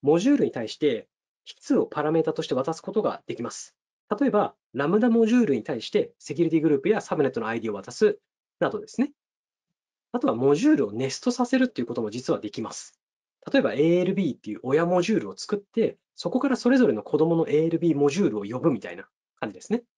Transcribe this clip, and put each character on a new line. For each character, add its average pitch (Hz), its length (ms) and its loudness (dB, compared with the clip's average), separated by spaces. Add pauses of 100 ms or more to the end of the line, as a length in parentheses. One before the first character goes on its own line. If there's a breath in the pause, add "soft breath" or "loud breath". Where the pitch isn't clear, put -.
モ 151 180 4
ジ 220 120 2
ュ 294 40 6
ー - 40 2
ル 233 60 2
に - 60 -2
対 113 180 -8
し - 100 -12
て 131 300 0 (380)
引 - 140 -20
数 262 180 0
を - 80 2
パ - 160 -6
ラ 156 80 0
メ 165 100 2
ー - 40 2
タ 160 80 -2
と 160 100 -4
し - 60 -8
て 151 60 -2
渡 147 200 -2
す - 60 -16
こ 180 120 -10
と 214 100 -2
が - 240 -4
で - 100 -10
き 120 60 -8
ま - 80 -8
す。 - 260 -18 (440)
例 285 80 2
え - 20 0
ば、 202 240 0 (200)
ラ 139 140 -2
ム 202 120 2
ダ 240 100 4
モ 226 160 4
ジ 220 80 2
ュ 247 80 6
ー 214 40 2
ル 139 80 2
に 113 80 -2
対 123 180 -6
し - 100 -12
て - 280 -2
セ - 160 -12
キ 165 80 0
ュ - 40 4
リ 160 40 0
テ 160 80 2
ィ - 20 4
グ 156 100 2
ル 143 80 4
ー - 20 0
プ 170 80 -4
や 208 120 -4
サ - 140 -6
ブ 156 80 0
ネ 135 60 2
ッ - 40 -4
ト 120 80 -4
の 110 60 -6
ア 113 80 -4
イ 113 60 -4
デ 107 80 -6
ィ - 20 -4
ー 101 40 -6
を - 20 -8
渡 98 160 -12
す - 260 2 (400)
な 160 100 2
ど - 120 -4
で - 80 -14
す - 120 -8
ね。 285 120 0 (1000)
あ 247 60 -2
と 226 100 -2
は 123 60 0
モ 135 200 4
ジ 208 140 2
ュ 311 40 6
ー - 40 4
ル 120 120 0
を 101 40 -8
ネ 127 160 -4
ス - 120 -8
ト 247 100 -2
さ 247 160 -2
せ 262 120 0
る 254 60 4
っ 247 40 -2
て - 120 -8
い - 40 0
う - 20 -12
こ - 80 -6
と 123 80 -4
も 107 80 -4
実 123 220 -4
は 104 80 -2
で 104 100 -8
き - 120 -8
ま 95 100 -8
す。 - 260 -18 (540)
例 - 80 4
え - 20 0
ば、 113 120 0
エ - 20 -6
ー 165 240 4
エ 185 40 0
ル 190 100 -2
ビ 165 180 0
ー - 40 -6
っ - 40 -20
て 107 100 -12
い 104 60 -8
う - 60 -16
親 147 240 0
モ 180 160 2
ジ 208 120 0
ュ - 40 2
ー - 20 0
ル - 100 -10
を - 60 -14
作 - 200 -6
っ - 20 -4
て、 - 400 -2 (160)
そ - 160 -6
こ 254 100 -2
か 277 80 -2
ら 254 80 0
そ - 120 0
れ 262 100 4
ぞ 247 80 6
れ - 60 4
の 107 100 -2
子 - 160 -2
供 165 180 4
の 165 120 0
エ - 40 -2
ー 156 140 4
エ 165 40 0
ル 165 80 0
ビ 165 140 2
ー 139 40 2
モ 143 140 4
ジ 170 120 -2
ュ 185 40 4
ー 139 40 2
ル 107 100 -4
を 101 40 -8
呼 123 180 -8
ぶ 156 80 4
み 113 100 -2
た 87 100 -12
い 87 60 -12
な - 120 -18 (280)
感 110 140 -8
じ 98 40 -16
で - 60 -20
す - 120 -4
ね。 240 120 -2 (140)